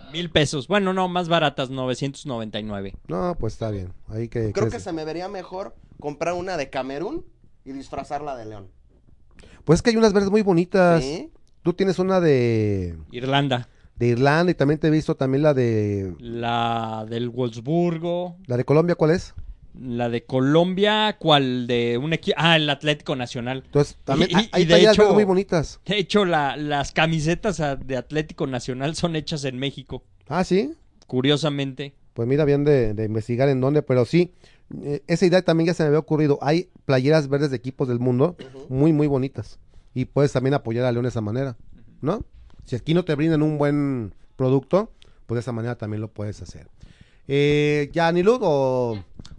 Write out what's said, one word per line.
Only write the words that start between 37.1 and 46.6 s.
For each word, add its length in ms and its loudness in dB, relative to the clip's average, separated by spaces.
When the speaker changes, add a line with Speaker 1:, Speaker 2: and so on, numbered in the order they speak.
Speaker 2:
verdes 240 0
de 60 -4
equipos 320 -6
del 100 0
mundo 400 0
Speaker 3:
Ujú. 340 -14
Speaker 2:
muy, 200 4
muy 140 2
bonitas, 520 -4
y 120 -4
puedes 260 2
también 220 0
apoyar 320 -2
a 60 2
León 120 -2
de 60 -2
esa 120 -4
manera, 360 -4
¿no? 240 -4
Si 100 -8
aquí 180 -2
no 120 2
te 100 0
brindan 260 2
un 160 0
buen 560 0
producto, 560 0
pues 120 -4
de 40 -4
esa 100 -8
manera 260 -4
también 240 -6
lo 100 -8
puedes 300 -10
hacer. 260 -16